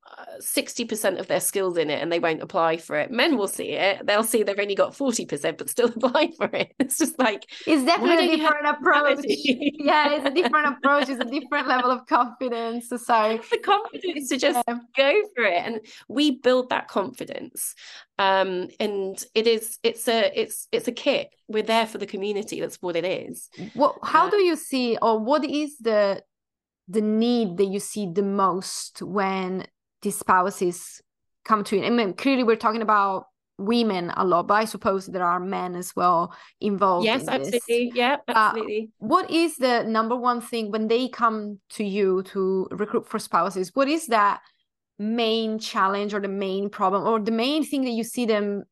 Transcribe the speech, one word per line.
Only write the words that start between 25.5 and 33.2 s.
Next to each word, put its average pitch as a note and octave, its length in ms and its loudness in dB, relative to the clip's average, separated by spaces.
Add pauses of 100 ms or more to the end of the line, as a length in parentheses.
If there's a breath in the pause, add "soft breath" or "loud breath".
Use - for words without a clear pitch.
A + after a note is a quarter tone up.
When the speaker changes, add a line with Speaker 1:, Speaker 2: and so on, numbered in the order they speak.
Speaker 2:
the, G#3 460 0 (640)
the G#3 140 0
need A3 560 2
that G3 100 4
you G3 120 -4
see G3+ 320 -6
the G3+ 120 0
most G3 800 -2
when F#3+ 640 -4 (340)
the G3+ 100 -2
spouses F#3 880 0 (440)
come G#3 200 0
to G#3+ 120 -2
you? F3 60 0
I F3 60 0
mean, A3+ 240 2
clearly C4+ 300 2
we're A3 120 4
talking A3+ 260 -2
about G3+ 440 0 (320)